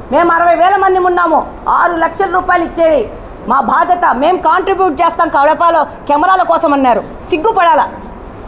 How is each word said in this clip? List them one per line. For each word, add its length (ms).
మేము 200
అరవై 220
వేల 220
మంది 220
ఉన్నాము, 480
ఆరు 280
లక్షల 340
రూపాయలు 340
ఇచ్చేది 480
మా 120
బాధ్యత, 540
మేము 240
కాంట్రిబ్యూట్ 640
చేస్తాం 260
కడపలో 560
కెమెరాల 580
కోసం 300
అన్నారు. 300
సిగ్గుపడాల 580